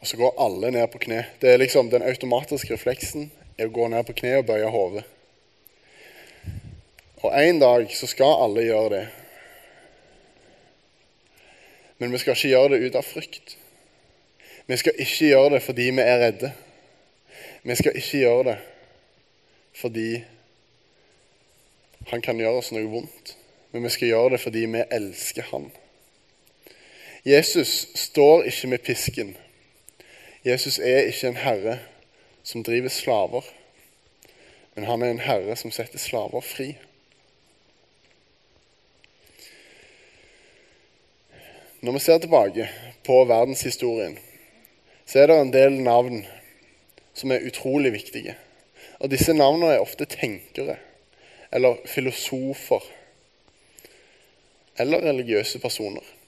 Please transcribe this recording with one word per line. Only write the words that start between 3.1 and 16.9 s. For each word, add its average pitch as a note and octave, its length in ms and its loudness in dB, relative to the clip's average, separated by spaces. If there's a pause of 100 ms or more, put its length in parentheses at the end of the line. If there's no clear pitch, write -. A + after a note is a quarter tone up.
er A2+ 160 -6
å A2+ 60 -12
gå A#2 180 0
ned A#2 140 0
på A#2+ 100 -12
kne B2+ 220 0
og A#2+ 100 -4
bøye A2 240 0
hodet. G2+ 300 -2 (2250)
Og A2 160 0
en D#3+ 240 4
dag B2 320 6
så - 160 -8
skal D3 380 4
alle A2 180 0
gjøre A2 300 0
det. F2+ 100 -6 (3000)
Men B2 140 -6
vi B2 80 -6
skal C3+ 100 2
ikke C3+ 160 0
gjøre C3 240 6
det B2+ 140 4
ut B2+ 100 -2
av C3 80 -4
frykt. - 480 -16 (1120)
Vi B2+ 160 -2
skal D#3+ 160 0
ikke D3 320 0
gjøre C#3 240 6
det B2+ 140 2
fordi B2 260 -2
vi B2+ 80 0
er B2 220 4
redde. A2+ 260 -2 (1120)